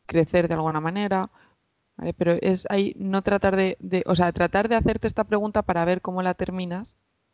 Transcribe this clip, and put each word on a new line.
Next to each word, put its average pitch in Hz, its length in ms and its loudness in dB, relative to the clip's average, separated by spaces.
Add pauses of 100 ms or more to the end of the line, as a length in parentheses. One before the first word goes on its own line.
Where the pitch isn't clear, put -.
crecer 165 420 2
de 165 80 0
alguna 156 260 -2
manera, 190 480 -2 (680)
¿vale? 165 160 -4
Pero 170 280 2
es 185 280 0
ahí 202 300 0
no 196 240 -2
tratar 196 320 2
de, 190 260 0
de, 185 260 -2
o 185 80 4
sea, 175 180 4
tratar 196 360 0
de 233 60 4
hacerte 220 320 0
esta 214 180 -2
pregunta 214 380 0
para 170 220 0
ver 180 160 0
cómo 185 220 -4
la 180 120 0
terminas 185 600 -6 (380)